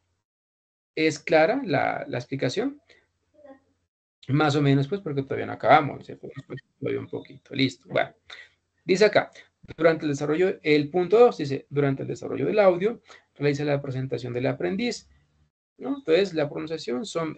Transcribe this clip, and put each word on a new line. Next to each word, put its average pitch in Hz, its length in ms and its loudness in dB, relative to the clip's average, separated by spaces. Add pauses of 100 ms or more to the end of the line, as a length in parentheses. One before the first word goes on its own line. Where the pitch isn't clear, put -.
(960)
es 156 240 0
clara 170 460 4
la, 117 420 -2
la - 100 -6
explicación? 190 600 -4 (1500)
Más 147 260 2
o 151 60 2
menos, 139 260 4
pues, 196 140 -6
porque 139 200 -6
todavía 110 240 -6
no 110 60 -6
acabamos, 127 540 2
¿cierto? - 240 -16 (180)
Pues, 131 120 -12 (200)
todavía 117 220 -4
un 113 80 -14
poquito. - 440 -14
Listo. - 360 -2
Bueno. - 240 -2 (720)
Dice 185 180 2
acá, - 260 4 (460)
durante 160 300 2
el 147 60 0
desarrollo, 151 520 0
el 147 260 2
punto 180 300 2
dos 240 180 6
dice, 135 320 -6
"Durante 139 340 0
el 123 40 -10
desarrollo 127 380 -6
del 196 140 2
audio, 196 420 4 (340)
realiza 143 300 -2
la 143 160 0
presentación 131 500 -6
del 123 160 -4
aprendiz", 190 640 -4 (680)
¿no? 269 200 -6
Entonces, 180 360 2
la 147 160 -2
pronunciación 160 560 -8
son, 165 320 -6